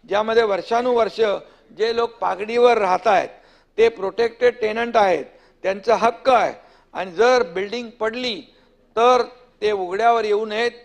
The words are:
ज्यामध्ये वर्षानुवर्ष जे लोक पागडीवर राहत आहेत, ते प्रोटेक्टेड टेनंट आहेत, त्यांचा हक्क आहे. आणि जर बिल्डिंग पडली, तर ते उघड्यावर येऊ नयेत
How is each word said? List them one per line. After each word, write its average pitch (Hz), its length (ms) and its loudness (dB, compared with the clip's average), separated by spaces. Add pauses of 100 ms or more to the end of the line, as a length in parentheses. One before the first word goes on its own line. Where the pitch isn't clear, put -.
ज्यामध्ये 220 340 0
वर्षानुवर्ष 226 760 -2 (580)
जे 226 180 -2
लोक 233 140 -4
पागडीवर 220 680 0
राहत 185 280 0
आहेत, 185 220 2 (500)
ते 226 100 4
प्रोटेक्टेड 226 720 -2
टेनंट 226 360 -4
आहेत, 185 280 2 (380)
त्यांचा 196 320 -2
हक्क 226 360 0
आहे. 190 220 6 (400)
आणि 185 180 -8
जर 240 320 2
बिल्डिंग 208 480 -6
पडली, 220 520 -6 (540)
तर 240 260 4 (400)
ते 214 100 0
उघड्यावर 208 520 0
येऊ 214 220 -2
नयेत 226 240 -4 (140)